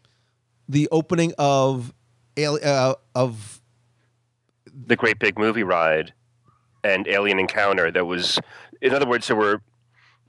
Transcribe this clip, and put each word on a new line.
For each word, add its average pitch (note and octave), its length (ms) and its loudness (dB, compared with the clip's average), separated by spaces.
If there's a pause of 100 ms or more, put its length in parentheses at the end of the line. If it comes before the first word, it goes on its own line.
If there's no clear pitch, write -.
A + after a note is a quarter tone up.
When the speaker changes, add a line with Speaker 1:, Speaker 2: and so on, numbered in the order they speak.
(680)
Speaker 1:
The C#3+ 240 0
opening E3 460 0
of C3+ 560 0 (440)
Ali-, D3 260 -2
uh, C3+ 320 2 (200)
of A2+ 460 -4 (1040)
Speaker 2:
The B2 320 -4
Great A2 220 0
Big G#2 200 -2
Movie A2 240 0
Ride E2 480 2 (720)
and G2 240 0
Alien G2 320 2
Encounter. F#2+ 520 0
There F2+ 120 0
was, F2+ 340 -2 (440)
in B2+ 120 2
other C#3 140 0
words, A#2+ 200 -2
there A2+ 100 0
were, G#2 240 0 (680)